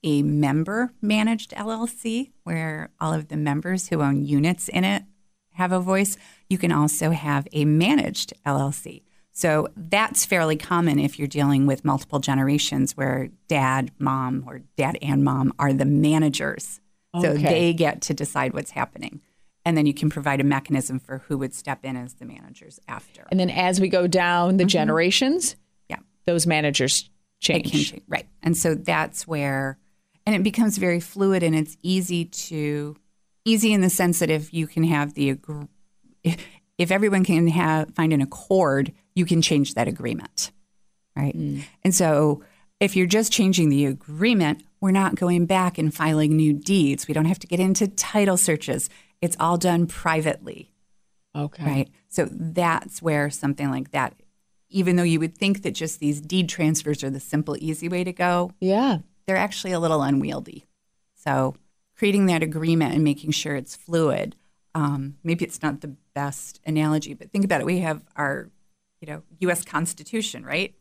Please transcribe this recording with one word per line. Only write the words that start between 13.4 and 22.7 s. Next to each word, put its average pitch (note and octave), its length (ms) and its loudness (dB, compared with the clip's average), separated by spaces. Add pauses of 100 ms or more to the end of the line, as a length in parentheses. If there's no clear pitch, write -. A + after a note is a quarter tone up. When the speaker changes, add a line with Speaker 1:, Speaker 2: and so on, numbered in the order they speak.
Speaker 1:
dad, C3+ 500 0
mom, C3+ 480 -2
or B2+ 140 -16 (160)
dad C3+ 240 -2
and C#3 240 2
mom C3+ 340 0
are C#3+ 140 2
the C3+ 140 2
managers. D3 920 2 (400)
So E3+ 100 2
Speaker 2:
Okay. D3 120 0
Speaker 1:
they E3+ 320 4
get E3 280 0
to - 120 -4
decide C#3 380 -4
what's C#3+ 200 -10
happening. - 480 -10 (440)
And E3+ 120 2
then D3+ 100 4
you C#3+ 80 2
can D3 160 0
provide C#3 300 -2
a C3+ 40 2
mechanism C3+ 540 0
for C3 200 -10 (100)
who C#3+ 100 -2
would C3+ 160 -6
step - 300 -10
in C3 120 -8
as B2 180 -14
the B2 100 -20
managers - 540 -20 (100)